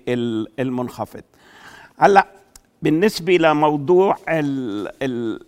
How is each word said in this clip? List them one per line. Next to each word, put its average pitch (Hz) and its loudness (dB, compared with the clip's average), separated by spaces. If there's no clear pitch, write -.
ال-، 120 -4
المنخفض. 123 -6
هلأ 190 4
بالنسبة 170 0
لموضوع 156 2
ال-، 139 -4
ال-، 120 -6